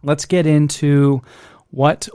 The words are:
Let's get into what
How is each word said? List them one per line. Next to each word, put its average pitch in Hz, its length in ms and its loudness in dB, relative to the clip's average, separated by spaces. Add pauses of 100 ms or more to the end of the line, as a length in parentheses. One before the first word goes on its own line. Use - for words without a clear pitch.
Let's 147 220 -4
get 175 200 0
into 143 760 0 (480)
what 143 440 -2